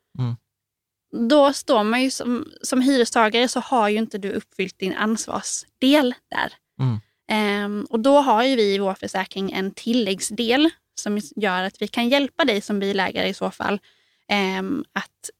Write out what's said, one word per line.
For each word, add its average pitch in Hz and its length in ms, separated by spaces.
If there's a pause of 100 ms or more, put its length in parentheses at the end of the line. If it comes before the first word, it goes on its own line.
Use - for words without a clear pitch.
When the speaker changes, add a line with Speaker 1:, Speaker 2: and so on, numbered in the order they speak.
(200)
Speaker 1:
Mm. 120 160 (960)
Speaker 2:
Då 285 240
står 240 300
man 226 200
ju 262 80
som, 240 340 (160)
som 262 200
hyrestagare, 240 680
så 247 120
har 220 300
ju 214 80
inte 220 200
du 196 140
uppfyllt - 480
din 190 140
ansvarsdel 247 1200 (180)
där. - 220 (260)
Speaker 1:
Mm. 123 200 (320)
Speaker 2:
Ehm, 208 580
och 233 100
då 277 220
har 240 220
ju 262 120
vi 208 200
i - 20
vår 196 160
försäkring 190 580
en 190 200
tilläggsdel 226 1000 (260)
som 208 240 (160)
gör 185 280
att - 180
vi 208 60
kan 240 220
hjälpa 285 360
dig 208 160
som 208 180
bilägare 196 500
i 196 40
så 190 180
fall, 202 280 (500)
ehm, 190 540 (100)
att, - 360 (100)